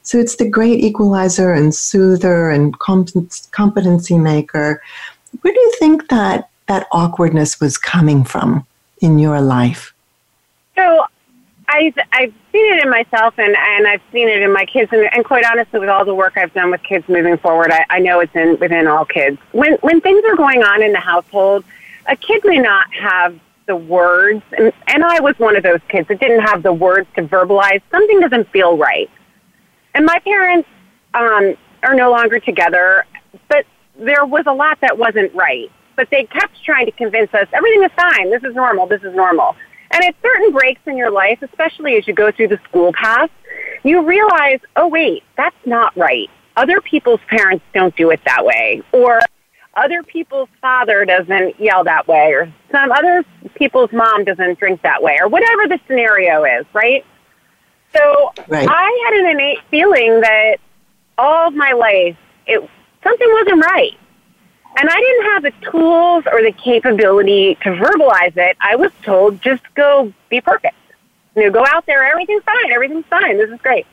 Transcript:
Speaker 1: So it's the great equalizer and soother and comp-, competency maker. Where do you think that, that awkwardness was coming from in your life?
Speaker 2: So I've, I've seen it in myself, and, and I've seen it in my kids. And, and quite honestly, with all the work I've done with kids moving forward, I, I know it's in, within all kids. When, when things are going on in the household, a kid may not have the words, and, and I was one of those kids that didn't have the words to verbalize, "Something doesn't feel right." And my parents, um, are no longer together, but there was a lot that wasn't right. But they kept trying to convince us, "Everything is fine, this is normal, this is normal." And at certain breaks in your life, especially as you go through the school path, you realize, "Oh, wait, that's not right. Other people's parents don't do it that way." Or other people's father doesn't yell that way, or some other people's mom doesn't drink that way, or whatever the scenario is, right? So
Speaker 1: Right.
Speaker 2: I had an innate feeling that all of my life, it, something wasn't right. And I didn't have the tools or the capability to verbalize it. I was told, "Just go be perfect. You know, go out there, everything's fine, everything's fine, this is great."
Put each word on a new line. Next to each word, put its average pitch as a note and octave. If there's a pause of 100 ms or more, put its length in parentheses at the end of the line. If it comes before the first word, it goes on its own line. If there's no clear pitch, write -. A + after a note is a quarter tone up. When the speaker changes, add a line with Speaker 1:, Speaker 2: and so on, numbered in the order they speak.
Speaker 1:
So -
it's A#3
the A3
great A3+
equalizer G3
and D3+
soother F3+
and D3
comp-, F#3+ (400)
competency F#3
maker. D3+ (600)
Where F#4+
do A#4
you A#4
think D#4
that, G3+ (180)
that G3
awkwardness E3
was C#3+
coming D3+
from - (360)
in D#3+
your D3+
life? B2 (840)
Speaker 2:
So E4+ (640)
I've, D4+ (180)
I've B3 (200)
seen G#4+
it D#4+
in C4+
myself, A#3
and, G#3
and G3+
I've G#3 (120)
seen A#3
it G#3
in G3+
my G3
kids. A#3
And, G#3+
and A#3
quite A#3+
honestly, A#3
with G3
all G3
the G3
work F#3+
I've F3
done F3+
with F3+
kids F#3
moving F3
forward, E3
I, D#3+
I F3+
know F3+
it's E3+
in, E3
within E3
all D#3
kids. C#3+ (160)
When, D4
when D#4+
things G4
are A4
going C4+
on G#3
in G#3+
the F#3
household, F#3+ (420)
a C4+
kid G#4+
may E4
not G3+
have F3+ (280)
the F#3+
words, F3+ (140)
and, A3+ (140)
and D4
I E4+
was C#4+
one G#3+
of F#3+
those E3+
kids F3
that G3+
didn't A#3
have G3+
the F#3
words F#3
to F3
verbalize, G3
"Something G4+
doesn't B3
feel F3
right." A2 (840)
And D4
my E4+
parents, F#4 (460)
um, G#3+ (260)
are C4
no B3
longer A#3
together, F3+ (420)
but D4 (340)
there C#4+
was C4+
a C#4+
lot D4
that B3
wasn't A3
right. C#3 (260)
But C4
they C4+
kept F#4
trying C#4
to -
convince G#3+
us, G3+
"Everything A4
is F#4
fine, D#4+
this B3
is B3
normal, A3+
this G3
is F#3+
normal." F#3+ (340)
And F4
at F4+
certain A4
breaks C4
in C4+
your A#3+
life, G3+
especially D4+
as G3+
you G#3
go G#3
through A3
the G3
school F3
path, A#3 (540)
you E4+
realize, E4 (160)
"Oh, E4+
wait, D4+ (100)
that's D#4
not A#3
right. B2+ (300)
Other E4
people's A#3+
parents G3
don't F#3+
do E3
it D#3+
that B2+
way." - (100)
Or A#3+ (560)
other D4
people's C#4 (100)
father A#3+
doesn't F#3
yell F#3+
that E3
way, D#3
or D#3+ (180)
some C#4
other F4 (300)
people's B3+
mom A3
doesn't F3+
drink F#3+
that D3+
way, D3
or F#3
whatever G#4
the D#4+
scenario G3
is, B2
right? A#3+ (920)
So D4 (160)
Speaker 1:
Right. D4
Speaker 2:
I G4+
had G#4+
an F4+
innate C#4+ (100)
feeling C#4
that A3 (600)
all D#4+
of C#4+
my C#4+
life, G3 (300)
it, - (420)
something A#4+
wasn't F#4+
right. E4 (800)
And D4
I F4+
didn't A#4
have G4
the -
tools E4+
or A3+
the A3
capability G3+
to G3+
verbalize F#3+
it. F3+
I G#3
was E4+ (120)
told, G3
"Just C4 (120)
go C#4 (160)
be B3
perfect. - (600)
You G#3+
know, G3+
go G3
out D#4
there, C#4
everything's F4
fine, A4
everything's C4+
fine, E4+
this G#3+
is A#3
great." B3